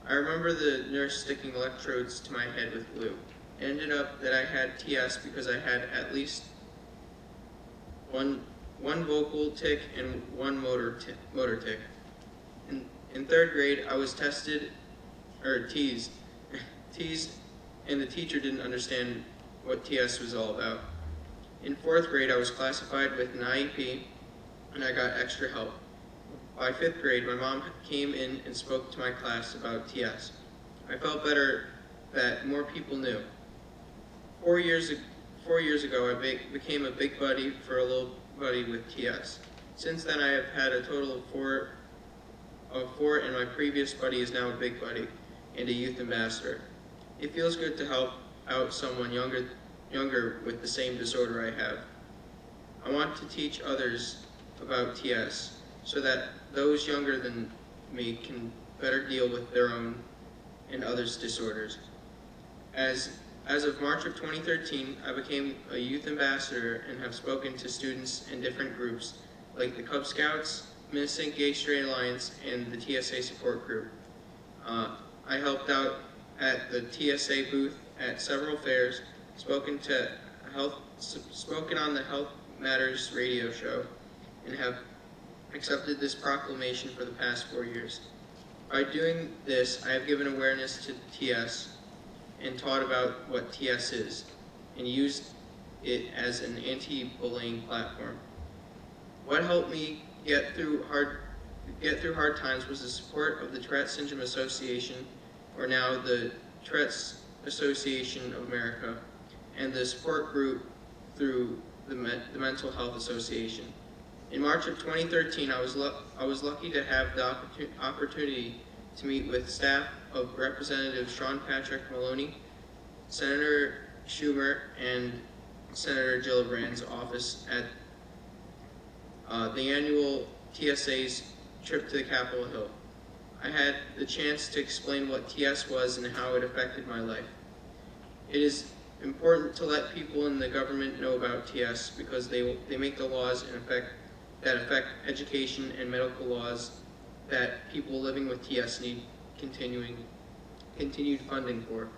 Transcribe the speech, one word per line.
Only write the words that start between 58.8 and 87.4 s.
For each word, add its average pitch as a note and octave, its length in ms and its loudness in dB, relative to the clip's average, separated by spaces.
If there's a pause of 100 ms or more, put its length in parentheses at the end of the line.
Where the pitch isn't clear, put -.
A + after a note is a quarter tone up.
better C3+ 280 2
deal B2+ 200 4
with A#2+ 240 -2
their B2 180 6
own A#2 300 -2 (720)
and - 140 -4
others' A#2 320 0
disorders. A2 640 -2 (960)
As, C3 440 2 (300)
as D3 160 4
of C#3+ 160 2
March D3 240 2
of E3 100 -2
twenty D#3 240 -4
thirteen, D#3 680 0
I C#3 80 -2
became C#3 440 0 (160)
a C#3 60 -2
youth C#3 280 0
ambassador C3+ 800 2
and B2+ 120 -6
have B2+ 140 -4
spoken C3+ 420 -2
to B2 120 -6
students C3 600 -4
in B2 100 -6
different B2+ 360 -2
groups A#2 420 -4 (380)
like B2 200 0
the A2+ 60 -6
Cub C#3 240 -2
Scouts, D#3 640 0 (240)
Minnesota D3 380 0
Gay C#3+ 220 4
Straight C#3+ 320 2
Alliance, B2 600 0
and B2 240 -2
the A#2+ 60 -4
T C3 200 0
S B2+ 140 0
A B2+ 120 0
support B2 440 -2
group. A2 220 -2 (760)
Uh, A2+ 320 0 (300)
I C3+ 120 2
helped C#3 300 2
out C#3 260 6 (440)
at C3 320 2
the B2 120 2
T C#3+ 280 2
S C#3+ 200 4
A C3+ 200 4
booth C#3 260 4 (220)
at B2 220 -2
several D3 380 2
fairs, B2+ 420 6 (360)
spoken C#3+ 440 2
to C3 320 2 (400)
health, C#3 220 2 (240)
s-, - 200 -6 (140)
spoken D#3+ 440 -2
on D3+ 180 4
the C3 100 0
Health C#3+ 240 -2 (320)
Matters C3 560 4
radio B2 340 2
show, B2 340 -2 (600)
and B2+ 80 -6
have B2+ 220 0 (800)
accepted C#3+ 460 0
this C#3 140 2
proclamation C3+ 800 0
for B2 80 -4
the B2 80 -6
past A#2+ 400 0